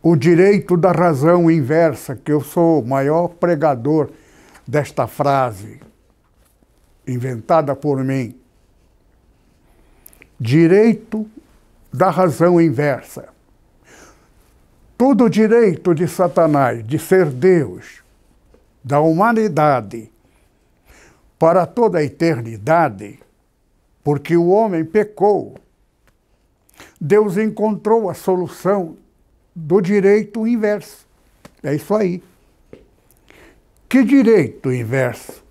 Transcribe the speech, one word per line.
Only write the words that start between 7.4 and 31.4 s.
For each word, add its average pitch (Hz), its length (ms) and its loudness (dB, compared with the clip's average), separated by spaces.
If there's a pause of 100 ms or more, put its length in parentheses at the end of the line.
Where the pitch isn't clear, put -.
por 135 280 -4
mim. 131 320 -6 (2000)
Direito 185 920 2 (640)
da 180 160 0
razão 170 520 2
inversa. 143 680 -4 (1700)
Todo 247 280 4
o 202 40 4
direito 208 680 2
de 165 140 -2
Satanás 147 760 0
de 139 140 -6
ser 185 280 2
Deus 135 760 -2 (800)
da 139 160 0
humanidade 156 1120 0 (1300)
para 170 280 2
toda 185 340 -2
a 151 40 0
eternidade, 120 1120 -2 (840)
porque 143 320 -2
o 170 140 2
homem 196 340 0
pecou, 208 720 -2 (1400)
Deus 196 380 0
encontrou 214 720 -2
a 156 40 -8
solução 185 840 -4 (680)
do 190 140 2
direito 208 680 0
inverso. 208 600 -4 (540)